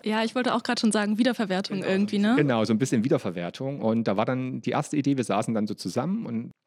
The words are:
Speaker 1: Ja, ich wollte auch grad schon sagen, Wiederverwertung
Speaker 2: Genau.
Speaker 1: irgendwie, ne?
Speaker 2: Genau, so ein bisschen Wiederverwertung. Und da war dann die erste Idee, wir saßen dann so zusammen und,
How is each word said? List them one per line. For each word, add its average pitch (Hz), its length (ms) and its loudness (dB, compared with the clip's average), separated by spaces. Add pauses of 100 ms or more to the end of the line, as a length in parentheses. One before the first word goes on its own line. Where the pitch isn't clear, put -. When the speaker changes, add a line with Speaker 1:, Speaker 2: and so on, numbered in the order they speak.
Speaker 1:
Ja, 214 200 0
ich 226 100 -4
wollte 247 200 0
auch 233 80 -2
grad 240 180 -2
schon 220 120 4
sagen, 208 240 2
Wiederverwertung 202 640 0
Speaker 2:
Genau. - 100 -2
Speaker 1:
irgendwie, 202 280 2
ne? 208 180 4
Speaker 2:
Genau, 123 300 4
so 113 80 2
ein 110 40 2
bisschen 123 260 2
Wiederverwertung. 127 760 -2
Und 113 260 0
da 101 120 2
war 113 80 2
dann 127 340 -4
die 117 120 -4
erste 147 260 0
Idee, 139 180 2
wir 123 80 0
saßen 110 300 0
dann 107 120 0
so 104 60 -6
zusammen 160 540 -4
und, 117 240 -6 (160)